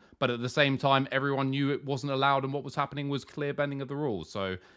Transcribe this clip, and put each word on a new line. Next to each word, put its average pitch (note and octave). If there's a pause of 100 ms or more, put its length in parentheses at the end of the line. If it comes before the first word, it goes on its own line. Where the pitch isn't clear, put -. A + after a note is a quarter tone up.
(200)
But B2+
at A#2+
the B2
same C#3
time, C3+
everyone C3+
knew C#3
it B2+
wasn't C#3
allowed, C3+
and C3+
what C#3
was C#3
happening C#3+
was C#3
clear C#3+
bending C#3+
of C3
the C#3
rules. A#2
So F#2+ (200)